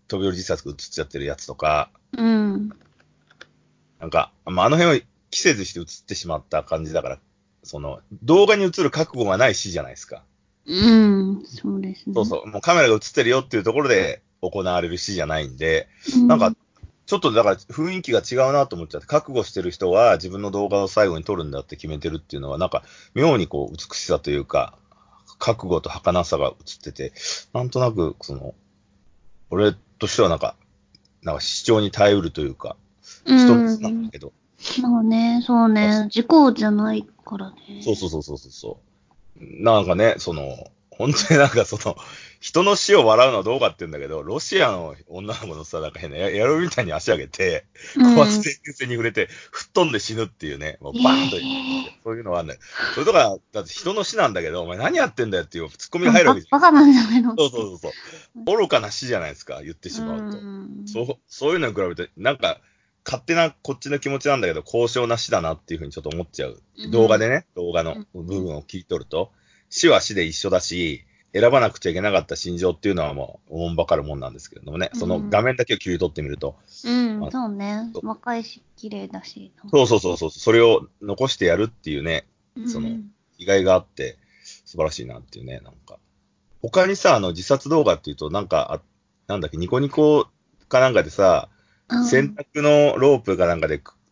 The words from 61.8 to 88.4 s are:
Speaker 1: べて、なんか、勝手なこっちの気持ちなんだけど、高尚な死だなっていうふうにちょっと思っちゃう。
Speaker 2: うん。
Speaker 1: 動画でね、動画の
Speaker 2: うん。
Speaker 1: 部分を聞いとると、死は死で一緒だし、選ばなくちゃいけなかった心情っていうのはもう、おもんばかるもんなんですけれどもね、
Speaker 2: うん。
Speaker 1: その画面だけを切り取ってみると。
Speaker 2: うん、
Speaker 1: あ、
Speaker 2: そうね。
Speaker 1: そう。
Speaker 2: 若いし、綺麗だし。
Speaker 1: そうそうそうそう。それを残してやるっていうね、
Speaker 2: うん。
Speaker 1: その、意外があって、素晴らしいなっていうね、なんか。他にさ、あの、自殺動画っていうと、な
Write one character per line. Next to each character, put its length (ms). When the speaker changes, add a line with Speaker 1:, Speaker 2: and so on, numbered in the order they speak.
Speaker 1:
べ 140
て、 220
な 180
ん 20
か、 240
勝 180
手 120
な 160
こ 100
っ 60
ち 100
の 100
気 100
持 100
ち 100
な 80
ん 40
だ 80
け 60
ど、 80
高 260
尚 180
な 100
死 140
だ 100
な 140
っ 60
て 140
い 40
う 20
ふ 40
う 20
に 60
ち 60
ょ 40
っ 20
と 60
思 140
っ 60
ち 140
ゃ 40
う。 120
Speaker 2:
う 80
ん。 40
Speaker 1:
動 180
画 100
で 100
ね、 260
動 180
画 100
の 140
Speaker 2:
う 60
ん。 60
Speaker 1:
部 160
分 140
を 60
聞 180
い 40
と 140
る 60
と、 280
死 180
は 120
死 140
で 100
一 100
緒 160
だ 100
し、 440
選 180
ば 100
な 100
く 80
ち 80
ゃ 40
い 40
け 80
な 100
か 80
っ 60
た 100
心 220
情 140
っ 60
て 120
い 20
う 20
の 100
は 100
も 340
う、 60
お 60
も 120
ん 20
ば 120
か 100
る 80
も 100
ん 60
な 80
ん 60
で 40
す 120
け 60
れ 60
ど 80
も 60
ね、 160
Speaker 2:
う 40
ん。 40
Speaker 1:
そ 80
の 120
画 120
面 140
だ 80
け 100
を 40
切 100
り 100
取 120
っ 20
て 100
み 60
る 80
と。 200
Speaker 2:
う 60
ん、 360
Speaker 1:
あ、 60
Speaker 2:
そ 140
う 20
ね。 440
Speaker 1:
そ 120
う。 20
Speaker 2:
若 300
い 80
し、 180
綺 140
麗 180
だ 160
し。 260
Speaker 1:
そ 120
う 60
そ 80
う 20
そ 140
う 40
そ 100
う。 40
そ 220
れ 100
を 240
残 260
し 120
て 80
や 100
る 80
っ 40
て 220
い 80
う 60
ね、 220
Speaker 2:
う 100
ん。 40
Speaker 1:
そ 120
の、 100
意 80
外 180
が 100
あ 40
っ 60
て、 340
素 320
晴 80
ら 80
し 100
い 40
な 120
っ 40
て 180
い 20
う 40
ね、 180
な 60
ん 40
か。 240
他 260
に 80
さ、 220
あ 40
の、 100
自 120
殺 260
動 140
画 120
っ 60
て 100
い 20
う 40
と、 140
な 120